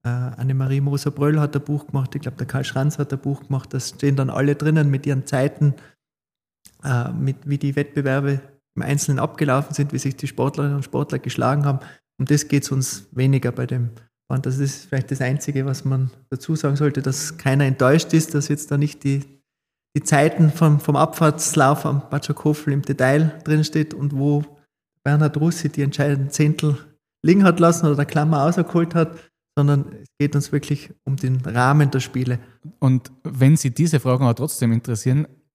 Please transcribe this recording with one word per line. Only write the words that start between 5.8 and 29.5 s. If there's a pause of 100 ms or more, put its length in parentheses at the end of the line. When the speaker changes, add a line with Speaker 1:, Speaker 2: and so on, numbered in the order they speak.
Speaker 1:
äh,
mit, (120)
wie
die
Wettbewerbe (360)
im
Einzelnen
abgelaufen
sind,
wie
sich
die
Sportlerinnen
und
Sportler
geschlagen
haben. (380)
Um
das
geht's
uns
weniger
bei
dem (380)
Band.
Das
ist
vielleicht
das
Einzige,
was
man (180)
dazu
sagen
sollte,
dass
keiner
enttäuscht
ist,
dass
jetzt
da
nicht
die, (720)
die
Zeiten
vom,
vom
Abfahrtslauf
am
Batschakofel
im
Detail
drinsteht
und
wo (580)
Bernhard
Russi
die
entscheidenden
Zehntel (460)
liegen
hat
lassen
oder
der
Klammer
auserkohlt
hat, (400)